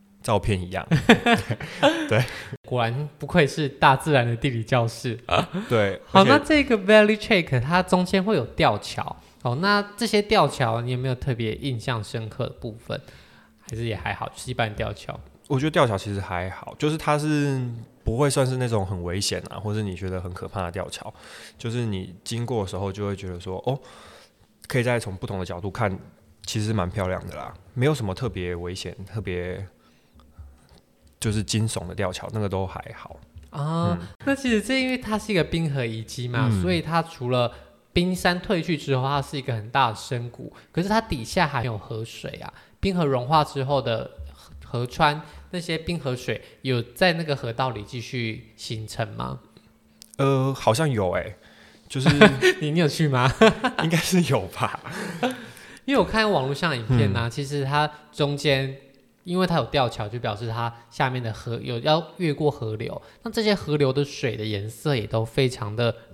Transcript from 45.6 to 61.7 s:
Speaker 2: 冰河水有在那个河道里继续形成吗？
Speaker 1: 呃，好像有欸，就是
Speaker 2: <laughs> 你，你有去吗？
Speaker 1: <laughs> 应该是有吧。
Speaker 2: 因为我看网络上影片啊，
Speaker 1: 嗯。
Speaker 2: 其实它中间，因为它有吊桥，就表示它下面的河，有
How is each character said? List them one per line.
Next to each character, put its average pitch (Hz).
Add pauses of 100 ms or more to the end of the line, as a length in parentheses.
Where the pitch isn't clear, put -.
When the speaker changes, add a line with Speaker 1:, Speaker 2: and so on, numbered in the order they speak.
Speaker 2:
冰 165
河 127
水 117 (200)
有 127
在 175
那 165
个 147
河 120
道 131
里 107
继 123
续 117
形 110
成 110
吗？ 127 (800)
Speaker 1:
呃， 135
好 113
像 156
有 101
欸， 95 (500)
就 131
是 - (260)
Speaker 2:
<laughs> 359
你， 147
你 165
有 160
去 151
吗？ 131 (220)
Speaker 1:
<laughs> -
应 160
该 165
是 175 (100)
有 117
吧。 - (1040)
Speaker 2:
因 277
为 233
我 175
看 214
网 139
络 139
上 156
影 113
片 110
啊， 117
Speaker 1:
嗯。 117
Speaker 2:
其 143
实 143
它 147 (220)
中 143
间， 135 (480)
因 175
为 185
它 170
有 127
吊 135
桥， 110
就 117
表 113
示 113
它 117 (180)
下 135
面 127
的 110
河， -
有 123